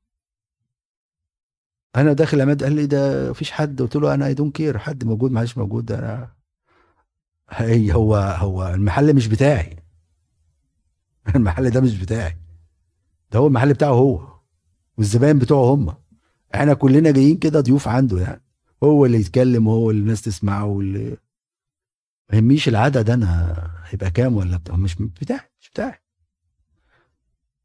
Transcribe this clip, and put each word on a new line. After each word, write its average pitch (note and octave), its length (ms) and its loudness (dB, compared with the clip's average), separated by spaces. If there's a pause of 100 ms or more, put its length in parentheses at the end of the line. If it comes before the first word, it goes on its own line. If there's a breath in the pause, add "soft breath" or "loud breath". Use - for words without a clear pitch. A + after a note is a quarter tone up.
(2000)
أنا D3 160 4
داخل D3 280 2
عماد C#3+ 240 0
قال C#3 80 0
لي: D3+ 140 0
"ده C#3 440 -2
مفيش D3 220 -10
حد"، C#3+ 300 -4
قلت B2 140 -4
له: D3 180 0
"أنا C#3 200 -2
I - 20 -4
don't D3 240 -2
care، D3 160 -4
حد B2+ 280 -10
موجود A2+ 260 -2
معلش A#2 280 -4
موجود، A2+ 340 -6
أنا، A2+ 400 -10 (1160)
هي، A2+ 440 0
هو، G#2+ 220 2
هو F#2+ 520 -4
المحل G2+ 480 2
مش A#2+ 120 2
بتاعي". B2+ 480 0 (1500)
<laughs> - 120 0
المحل A#2+ 340 0
ده B2 100 0
مش A#2+ 180 0
بتاعي، F#2 380 -6 (960)
ده G#2+ 80 0
هو C#3 80 4
المحل C#3 260 2
بتاعه C#3+ 200 0
هو، A#2+ 460 0 (600)
والزباين A#2+ 400 2
بتوعه C3 360 4
هم. G#2 200 -2 (600)
احنا C#3 200 2
كلنا C#3+ 360 4
جايين C#3 280 4
كده D#3 220 0
ضيوف C3+ 280 0
عنده A2+ 320 0
يعني، F#2 220 -8 (400)
هو D3 240 4
اللي A#2+ 140 2
يتكلم A#2 460 2
وهو A2+ 240 0
اللي G#2+ 120 0
الناس G#2+ 200 -2
تسمعه، G2+ 420 -6
واللي، G2+ 520 -6 (1120)
ما G#2+ 80 2
يهمنيش C3 300 2
العدد A#2 420 0
انا E2+ 460 0 (280)
هيبقى F#2+ 260 -8
كام B2 260 0
ولا F2+ 200 -2
بتاع، E2+ 200 -8
مش F#2 180 -2
بتاعي، B2 560 -8 (100)
مش - 100 -20
بتاعي. - 300 -10 (1600)